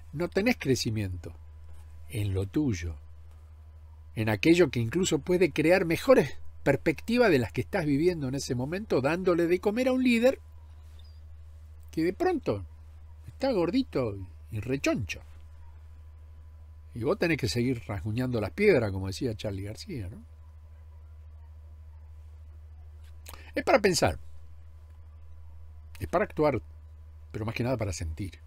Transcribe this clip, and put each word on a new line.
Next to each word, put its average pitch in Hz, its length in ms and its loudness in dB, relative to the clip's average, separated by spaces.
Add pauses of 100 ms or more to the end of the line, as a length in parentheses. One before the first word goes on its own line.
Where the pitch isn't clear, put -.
(120)
No 175 160 -2
tenés 220 300 2
crecimiento 107 760 -2 (760)
en 104 260 -2
lo 95 120 0
tuyo, 95 480 0 (1200)
en 110 140 2
aquello 156 420 6
que 123 80 0
incluso 156 400 2
puede 175 320 4
crear 175 340 6
mejores 170 500 6 (280)
perspectivas 185 680 4
de 131 80 8
las 110 100 0
que 123 120 -2
estás 180 220 0
viviendo 147 440 2
en 131 80 -2
ese 135 180 -2
momento, 156 460 0
dándole 170 480 4
de 180 100 4
comer 226 300 2
a 254 40 4
un 254 120 4
líder 247 340 6 (1600)
que 160 80 2
de 180 80 2
pronto 254 500 0 (640)
está - 260 -2
gordito 165 680 2 (320)
y 107 100 -4
rechoncho. 135 640 0 (1700)
Y 120 100 -8
vos 151 160 2
tenés 165 200 4
que 117 100 2
seguir 120 380 2
rasguñando 113 520 0
las 104 120 0
piedras, 147 420 6
como 95 140 -2
decía 110 280 -2
Charly 101 280 -6
García, 104 480 -8
¿no? 190 120 -14 (3250)
Es 285 100 -2
para - 140 6
pensar, 165 400 4 (1800)
es 101 80 -8
para 185 180 2
actuar, 147 360 4 (720)
pero 104 140 -4
más 117 80 -2
que 117 100 0
nada 123 140 2
para 98 160 -2
sentir. 82 520 -6